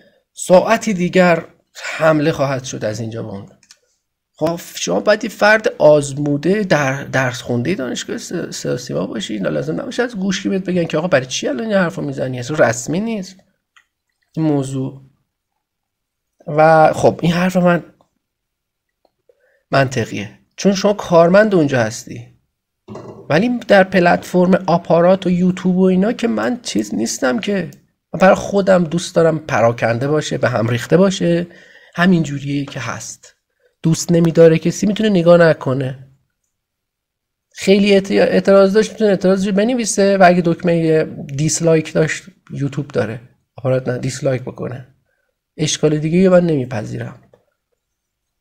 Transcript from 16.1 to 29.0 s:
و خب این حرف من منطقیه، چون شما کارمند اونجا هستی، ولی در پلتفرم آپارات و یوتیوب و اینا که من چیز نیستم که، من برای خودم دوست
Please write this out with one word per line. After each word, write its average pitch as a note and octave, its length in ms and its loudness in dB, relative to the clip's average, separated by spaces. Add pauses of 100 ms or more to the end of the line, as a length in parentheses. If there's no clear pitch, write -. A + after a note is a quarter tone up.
و D#3 460 6
خب - 280 0
این E3 100 2
حرف F3+ 240 0
من F3 280 2 (1900)
منطقیه، A#2 580 -2 (260)
چون G3 180 0
شما G3+ 200 0
کارمند F#3+ 600 4
اونجا C3+ 240 2
هستی، A2+ 480 -6 (1040)
ولی A#3 380 0
در G3 160 6
پلتفرم F3+ 840 2
آپارات F3 600 2
و - 20 0
یوتیوب F3+ 480 0
و F#3+ 60 2
اینا F#3 300 2
که - 140 -4
من A3+ 340 -4
چیز - 340 -6
نیستم A#3+ 440 -4
که، F#3+ 320 -4 (440)
من E3 40 -8
برای F#3+ 160 6
خودم F#3+ 480 2
دوست E3+ 320 -6